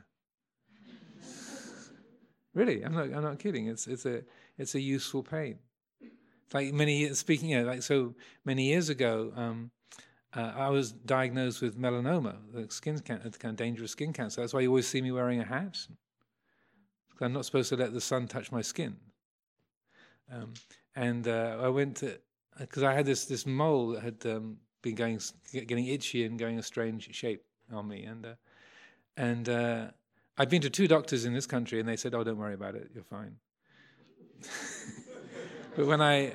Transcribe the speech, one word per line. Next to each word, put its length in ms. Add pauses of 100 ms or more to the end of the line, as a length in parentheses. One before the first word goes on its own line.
<laughs> 40 (2500)
Really, 280
I'm 120
not, 120
I'm 160
not 180
kidding. 260
It's, 220
it's 180
a, 160 (360)
it's 180
a 40
useful 440
pain. 340 (420)
It's 540
like 180
many 260
years, 200
speaking, 300
you 100
know, 80
like, 160
so 320 (300)
many 240
years 200
ago, 460
um, 380 (640)
uh, 180
I 140
was 240
diagnosed 680
with 160
melanoma, 580 (160)
the 180
skin 300
can-, 240
the 60
kind 220
of 40
dangerous 360
skin 200
cancer. 300
That's 100
why 80
you 80
always 180
see 140
me 100
wearing 300
a 40
hat. 340 (1300)
'Cause 120
I'm 100
not 140
supposed 240
to 60
let 180
the 60
sun 280
touch 240
my 80
skin. 360 (1300)
Um, 220 (420)
and, 320
uh, 360
I 60
went 300
to, 220 (480)
'cause 140
I 100
had 140
this, 180
this 220
mole 460
that 100
had, 240
um, 320 (240)
been 120
going, 220
s-, 160 (200)
get-, 140
getting 200
itchy 380
and 140
going 200
a 40
strange 520
shape 300 (280)
on 160
me. 160
And, 220
uh, 80 (840)
and, 320
uh, 420 (460)
I'd 140
been 120
to 80
two 160
doctors 380
in 80
this 140
country, 340
and 80
they 80
said, 180
"Oh, 80
don't 140
worry 160
about 220
it, 200
you're 100
fine." 340 (1040)
<laughs> 40 (1300)
But 100
when 140
I, 340